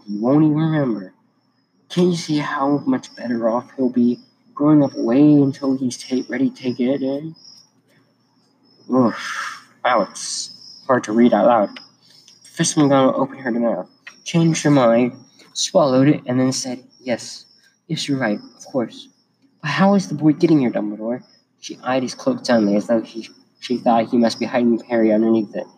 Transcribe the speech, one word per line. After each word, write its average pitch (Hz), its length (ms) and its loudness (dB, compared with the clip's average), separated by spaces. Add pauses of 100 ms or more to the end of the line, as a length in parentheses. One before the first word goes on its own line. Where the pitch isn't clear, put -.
he 104 140 -8
won't 139 260 4
even 151 140 2
remember. 139 560 -2 (760)
Can't 180 220 2
you 170 60 -2
see 156 220 -4
how 143 460 -2
much 131 320 -4
better 117 320 -4
off 120 240 -4
he'll 131 160 -2
be 120 320 0 (320)
growing 147 300 4
up 135 120 0
way 143 460 4
until 135 380 -2
he's 127 180 -4
ta-, - 320 -6
ready 131 220 -2
to - 120 -18
take 123 160 -6
it 135 220 -2
in?" 143 340 -6 (1600)
Oof. - 760 -4 (160)
Wow, 123 260 2
it's - 400 -12 (340)
hard - 200 0
to 107 80 -6
read 117 200 4
out 107 140 4
loud. 113 320 2 (640)
Professor - 380 -2
McGonagall 135 340 4
opened - 280 -6
her - 100 -4
mouth, 117 360 -2 (360)
changed 165 400 0
her 151 60 4
mind, 123 420 4 (400)
swallowed 139 560 2
it, 139 180 2
and 127 140 0
then 131 100 2
said, 127 320 -8 (160)
"Yes. - 480 -8 (400)
Yes, 156 220 -6
you're 139 100 -2
right, 107 220 -2
of - 260 -20
course. - 400 -6 (560)
But 151 80 -4
how 196 240 2
is 190 140 0
the 151 80 -8
boy 151 160 2
getting 160 260 2
here, 123 140 0
Dumbledore?" 107 500 -6 (380)
She - 240 -16
eyed 127 180 -2
his 120 140 -8
cloak 127 260 -4
dumbly, 107 320 2
as 104 140 -2
though 117 120 0
he, 110 280 -12 (320)
she 120 180 -6
thought 117 320 0
he 123 80 0
must 113 220 0
be 113 60 -6
hiding 117 340 0
Harry 113 320 0
underneath 110 420 0
it. - 240 -10